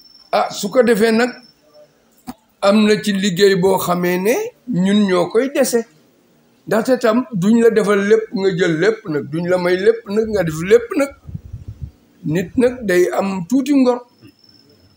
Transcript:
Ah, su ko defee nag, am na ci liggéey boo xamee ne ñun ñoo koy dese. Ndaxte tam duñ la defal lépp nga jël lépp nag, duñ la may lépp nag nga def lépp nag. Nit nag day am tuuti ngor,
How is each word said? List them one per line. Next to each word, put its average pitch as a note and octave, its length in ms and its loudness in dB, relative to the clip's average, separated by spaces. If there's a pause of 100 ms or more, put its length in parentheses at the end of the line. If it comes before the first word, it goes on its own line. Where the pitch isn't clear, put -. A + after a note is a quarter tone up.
(320)
Ah, G#3 180 -2
su - 200 -10
ko B3+ 120 2
defee A3+ 300 2
nag, A#3+ 180 0 (1300)
am G#3 260 4
na G#3+ 160 4
ci G#3 100 -4
liggéey G3 440 2
boo F#3 220 2
xamee F3 400 -2
ne G3+ 160 0 (340)
ñun G3+ 400 2
ñoo F3+ 200 0
koy C4 260 0
dese. B3 320 0 (800)
Ndaxte A3+ 340 0
tam A#3 340 0
duñ G#3+ 260 2
la A#3 100 6
defal G3+ 280 0 (100)
lépp A3 240 2
nga F#3+ 240 0
jël E3+ 220 0
lépp G#3 300 0
nag, D3 220 -4
duñ E3+ 180 -6
la F#3 100 2
may F3+ 180 0
lépp G#3+ 320 0
nag G#3+ 200 -2
nga G3+ 160 -2
def D#3 180 -6
lépp A3+ 240 2 (100)
nag. C#4 140 -2 (1120)
Nit E3+ 320 -4
nag B3 300 -2
day F3+ 260 2
am F#3+ 360 -4
tuuti C#4 260 0
ngor, B3 320 0 (920)